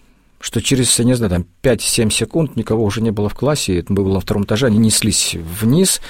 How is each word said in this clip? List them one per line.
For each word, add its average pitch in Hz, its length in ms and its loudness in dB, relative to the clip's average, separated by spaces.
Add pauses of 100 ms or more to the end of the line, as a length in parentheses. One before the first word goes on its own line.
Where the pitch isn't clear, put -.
(400)
что - 220 -4
через, 127 380 0
я 117 60 2
не 127 100 4
знаю, 113 160 -2
там, 90 140 -2 (160)
пять-семь 113 500 0
секунд 151 440 -2
никого 113 280 0
уже 107 180 0
не 113 80 2
было 104 200 -2
в - 40 -6
классе, 123 460 0
это 82 120 -6
было 98 220 2
на 95 60 0
втором 104 240 -2
этаже, 123 240 0
они 107 100 4
неслись 110 580 2 (240)
вниз, 143 500 2